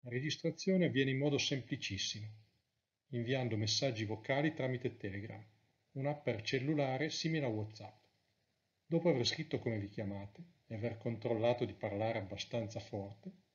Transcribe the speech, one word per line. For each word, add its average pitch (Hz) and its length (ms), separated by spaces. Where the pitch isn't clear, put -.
La 127 80
registrazione 165 760
avviene 135 240
in 131 80
modo 143 180
semplicissimo, 110 880
inviando 120 500
messaggi 110 480
vocali 139 480
tramite 127 420
Telegram, 107 480
un'app 143 320
per 113 160
cellulare 139 720
simile 160 340
a 123 40
WhatsApp. 107 540
Dopo 170 240
aver 123 160
scritto 147 320
come 113 200
vi 101 120
chiamate 101 520
e 117 60
aver 110 220
controllato 117 720
di 98 80
parlare 110 440
abbastanza 104 600
forte 101 500